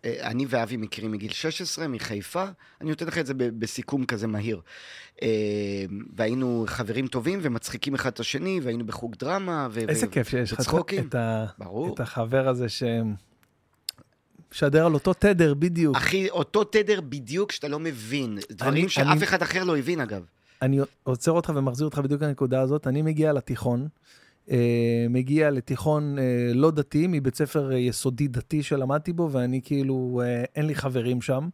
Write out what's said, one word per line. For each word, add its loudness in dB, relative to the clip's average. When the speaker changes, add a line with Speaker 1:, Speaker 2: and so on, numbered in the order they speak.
Speaker 1:
אה, -2
אני -2
ואבי 0
מכירים -6
מגיל -6
שש -6
עשרה -6
מחיפה, -6
אני -6
נותן -4
לך -4
את -2
זה -4
ב-, -2
בסיכום -4
כזה -4
מהיר. -2
אה, 2
והיינו 0
חברים -2
טובים -2
ומצחיקים -4
אחד 0
את -12
השני, -2
והיינו -4
בחוג -8
דרמה, -4
ו-, -6
Speaker 2:
איזה 2
Speaker 1:
ו- -8
Speaker 2:
כיף 0
שיש 0
לך -6
את 0
ה-, -2
Speaker 1:
וצחוקים. 0
Speaker 2:
את -4
ה-, 0
Speaker 1:
ברור. -6
Speaker 2:
את -8
החבר 0
הזה 0
שמשדר 4
על 4
אותו 2
תדר 6
בדיוק. 2
Speaker 1:
אחי, 2
אותו 0
תדר 2
בדיוק -4
שאתה -6
לא -2
מבין. -4
דברים 2
Speaker 2:
אני, 0
Speaker 1:
שאף 2
Speaker 2:
אני 4
Speaker 1:
אחד 2
אחר 0
לא 4
הבין, -2
אגב. -4
Speaker 2:
אני 4
עוצר 0
אותך 2
ומחזיר 0
אותך -4
בדיוק 0
לנקודה 0
הזאת. 0
אני 0
מגיע 2
לתיכון, 0
אה, 2
מגיע 4
לתיכון, 0
אה, 0
לא 6
דתי, 2
מבית 0
ספר, 0
אה, 2
יסודי 0
דתי -2
שלמדתי 0
בו, 0
ואני 0
כאילו, 0
אה, 0
אין 2
לי 0
חברים 0
שם -2